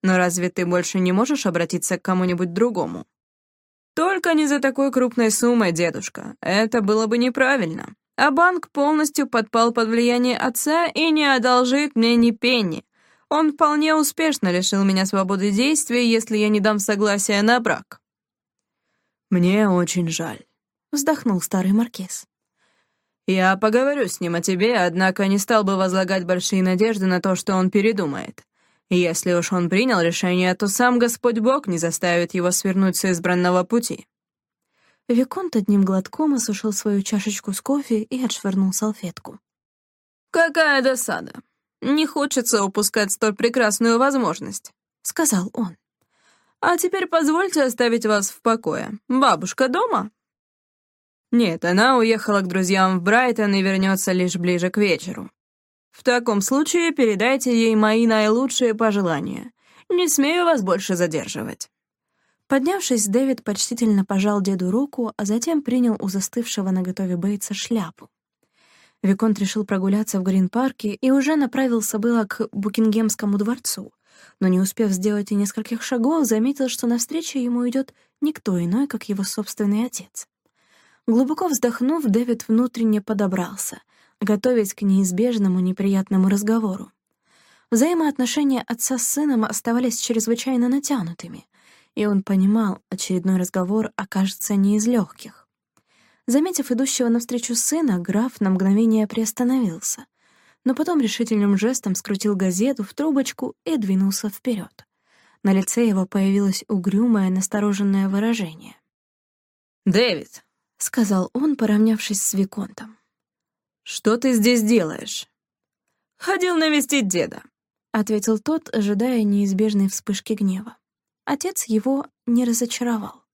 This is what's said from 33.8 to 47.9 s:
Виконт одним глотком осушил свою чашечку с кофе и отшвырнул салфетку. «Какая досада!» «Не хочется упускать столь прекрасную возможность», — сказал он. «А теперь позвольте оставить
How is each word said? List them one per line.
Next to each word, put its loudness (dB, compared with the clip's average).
Виконт 0
одним 4
глотком 0
осушил -2
свою -2
чашечку -4
с -8
кофе -2
и -6
отшвырнул -2
салфетку. -8
«Какая 2
досада!» -2
«Не 2
хочется 0
упускать -2
столь -2
прекрасную 2
возможность», — -2
сказал -2
он. -6
«А 2
теперь -2
позвольте 2
оставить 0